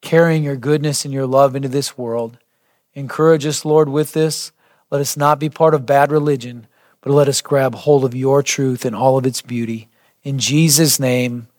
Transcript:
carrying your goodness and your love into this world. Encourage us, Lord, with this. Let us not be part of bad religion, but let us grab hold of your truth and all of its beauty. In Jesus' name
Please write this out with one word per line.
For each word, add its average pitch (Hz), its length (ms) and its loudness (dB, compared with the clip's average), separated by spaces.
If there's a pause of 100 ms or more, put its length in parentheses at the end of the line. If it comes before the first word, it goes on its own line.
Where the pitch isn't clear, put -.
carrying 165 400 2
your 143 140 -4
goodness 143 480 -2
and 139 100 -10
your 135 120 -4
love 131 300 2
into 139 120 -4
this 135 280 -4
world. 117 400 -6 (580)
Encourage 147 520 2
us, 147 180 -4
Lord, 156 240 4
with 143 240 -2
this. 156 380 -4 (400)
Let 143 100 -2
us 139 160 -4
not 147 220 2
be 151 100 -4
part 160 240 2
of 139 140 -2
bad 139 240 4
religion, 127 560 -2 (340)
but 139 120 -2
let 143 160 4
us 135 120 -2
grab 135 340 -2
hold 139 300 2
of 123 100 -2
your 135 280 2
truth 131 420 -4
and 117 120 -4
all 131 200 2
of 131 100 0
its 127 140 -4
beauty. 113 480 -8 (360)
In 139 140 -6
Jesus' 147 600 2
name 123 500 -2 (100)